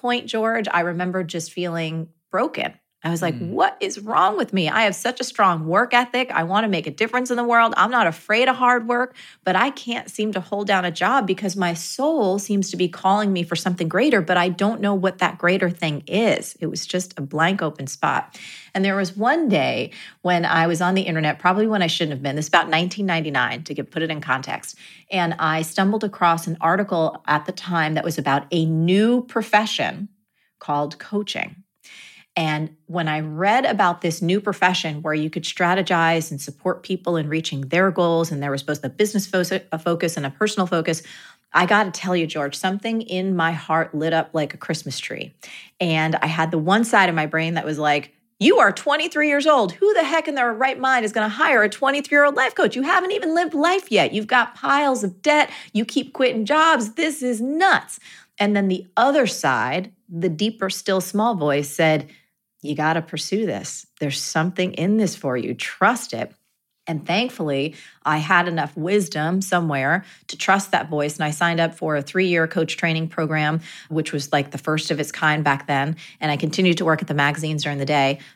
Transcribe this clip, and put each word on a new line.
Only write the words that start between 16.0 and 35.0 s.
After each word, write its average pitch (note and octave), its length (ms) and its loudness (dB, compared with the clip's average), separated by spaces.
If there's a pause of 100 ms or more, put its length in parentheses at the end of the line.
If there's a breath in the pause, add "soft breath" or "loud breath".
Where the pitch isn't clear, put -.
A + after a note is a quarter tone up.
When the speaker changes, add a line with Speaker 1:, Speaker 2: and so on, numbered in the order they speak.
Speaker 1:
is." - 540 0
It D#3+ 80 -2
was - 180 -6
just F#3 320 -4
a - 20 -6
blank D#3 400 0
open D3 280 -4
spot. - 500 -4 (360 loud breath)
And F#3+ 80 0
there G3 140 2
was F#3+ 180 -2
one C4 360 2
day C3 400 0 (320 loud breath)
when F3 240 2
I E3 200 2
was E3+ 140 0
on F3+ 140 2
the F#3+ 80 2
internet, D#3 360 -2
probably G3 280 2
when G#3+ 160 0
I E3+ 60 2
shouldn't E3 240 -2
have C3+ 100 -8
been, C#3 140 -4
this D#3 100 -4
is - 20 -10
about D#3+ 220 2
nineteen F3 340 0
ninety-nine, D#3 600 -2
to D3+ 100 -10
get, C#3 160 -8
put D#3 100 -6
it D#3+ 100 -2
in D3+ 120 -8
context. - 540 -6 (340 loud breath)
And E3+ 280 0
I D#3+ 220 0
stumbled G3 440 0
across E3+ 420 0
an E3 160 -6
article F3 640 0
at D3+ 180 0
the F#3 80 -6
time E3 420 -2
that D#3 100 -2
was E3 120 -4
about C#3 340 -2
a E3 140 2
new F#3+ 600 2
profession G#3+ 840 -4 (500)
called D3 400 -4
coaching. - 580 -8 (800 loud breath)
And D#3 340 -2 (160)
when E3 200 -4
I D#3 140 -2
read F#3 440 0
about F#3+ 360 2
this E3 200 -2
new F#3 200 2
profession F3+ 600 -2